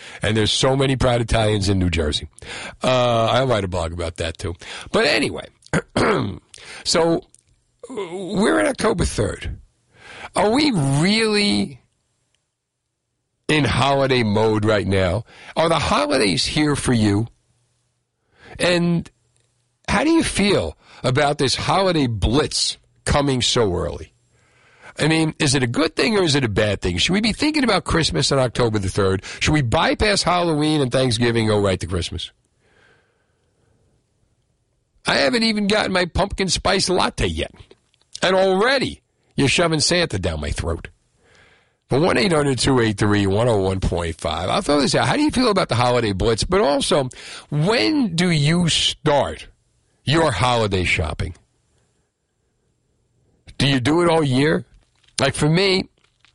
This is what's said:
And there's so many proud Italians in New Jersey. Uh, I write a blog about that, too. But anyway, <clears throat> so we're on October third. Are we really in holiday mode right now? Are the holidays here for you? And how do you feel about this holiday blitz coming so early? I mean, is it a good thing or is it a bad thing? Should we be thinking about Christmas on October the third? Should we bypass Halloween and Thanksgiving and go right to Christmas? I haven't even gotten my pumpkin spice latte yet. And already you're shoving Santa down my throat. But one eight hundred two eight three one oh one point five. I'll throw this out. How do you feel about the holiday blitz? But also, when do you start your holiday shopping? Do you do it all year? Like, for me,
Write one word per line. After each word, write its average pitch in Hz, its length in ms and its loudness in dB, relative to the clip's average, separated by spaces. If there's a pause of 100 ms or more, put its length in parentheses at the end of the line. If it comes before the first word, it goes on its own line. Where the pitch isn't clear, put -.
(220)
And 110 140 0
there's 107 160 2
so 135 240 2
many 135 220 0
proud 120 240 2
Italians 107 480 0
in 98 100 2
New 90 100 2
Jersey. 78 380 -2 (560)
Uh, 120 480 2
I 127 140 2
write 110 180 0
a 92 60 -4
blog 85 240 -4
about 85 240 -8
that, 82 200 -6
too. 85 160 -8 (380)
But 220 140 2
anyway, - 420 0 (480)
<clears throat> 147 440 0 (440)
so 170 420 0 (640)
we're 196 720 -2
on 311 80 0
October 214 380 -2
third. - 540 -6 (760)
Are 208 160 2
we 294 200 2
really 202 1080 0 (1700)
in 151 160 2
holiday 131 600 2
mode 107 420 2
right 104 220 2
now? 95 360 0 (320)
Are 165 140 2
the 160 100 2
holidays 262 680 0
here 151 280 0
for - 160 -2
you? 110 360 2 (1300)
And 170 500 0 (800)
how 220 160 0
do 311 60 2
you 330 140 4
feel 147 540 0 (240)
about 143 360 0
this 135 180 0
holiday 165 520 0
blitz 117 720 -2 (280)
coming 139 360 2
so 110 320 2
early? - 400 -6 (880)
I 147 80 0
mean, 160 320 2
is 143 160 2
it 135 80 2
a 123 40 0
good 285 280 -2
thing 233 220 0
or 190 60 2
is 143 120 2
it 143 80 0
a 113 60 0
bad 104 320 0
thing? 90 160 -2
Should 160 160 0
we 208 80 0
be 220 120 0
thinking 302 300 0
about 202 200 2
Christmas 156 480 0
on 143 60 2
October 120 400 0
the 95 120 -2
third? 98 340 0 (160)
Should 151 140 2
we 151 100 2
bypass 196 580 0
Halloween 156 600 2
and 127 100 0
Thanksgiving 117 580 2
and 104 80 2
go - 20 2
right 98 200 2
to 82 80 -8
Christmas? 87 440 -6 (2750)
I - 100 0
haven't 254 280 2
even 208 240 0
gotten 208 240 0
my 185 140 0
pumpkin 190 420 -2
spice 190 420 -2
latte 180 360 -2
yet. 80 260 -4 (720)
And 185 140 2
already 190 640 0 (340)
you're 139 120 2
shoving 160 320 2
Santa 170 400 0
down 85 200 -4
my 73 120 -6
throat. - 380 -6 (1000)
But 131 120 2
one 180 160 2
eight 220 140 0
hundred 143 280 0
two 135 200 2
eight 110 180 0
three 104 300 2
one 104 200 2
oh 110 120 2
one 95 200 0
point 85 360 -2
five. 82 340 -4
I'll - 120 0
throw 294 180 0
this 208 160 0
out. 120 120 2
How 165 80 0
do 294 80 0
you 302 80 2
feel 247 180 0
about 190 200 0
the 120 60 -2
holiday 120 380 0
blitz? 107 300 0
But 185 180 0
also, 214 480 0 (400)
when 226 640 0
do 180 140 2
you 165 400 2
start - 800 -2 (560)
your 156 280 2
holiday 107 520 0
shopping? 82 520 -4 (2250)
Do 135 100 0
you 139 120 2
do 147 220 2
it 170 80 2
all 160 140 2
year? 147 420 0 (540)
Like, 135 160 2
for 151 120 0
me, 185 420 2 (460)